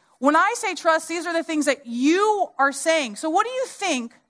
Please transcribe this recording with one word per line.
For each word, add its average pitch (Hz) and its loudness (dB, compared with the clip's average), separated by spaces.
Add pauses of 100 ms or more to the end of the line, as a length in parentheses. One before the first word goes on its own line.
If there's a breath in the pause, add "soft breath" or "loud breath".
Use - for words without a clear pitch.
(180 soft breath)
when 285 4
I 392 4
say 381 -4
trust, 320 0
these 330 -6
are 349 -4
the 330 -2
things 311 -2
that 269 -2
you 339 2
are 269 2
saying. 277 -2
So 320 -6
what 392 2
do 494 -8
you 508 -4
think 262 -6 (160)